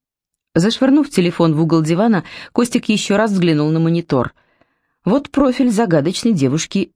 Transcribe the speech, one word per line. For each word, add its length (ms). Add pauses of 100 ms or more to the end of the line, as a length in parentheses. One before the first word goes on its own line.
(560)
Зашвырнув 540
телефон 440
в 80
угол 220
дивана, 400 (280)
Костик 380
еще 260
раз 160
взглянул 380
на 100
монитор. 540 (720)
Вот 240
профиль 400
загадочной 640
девушки 640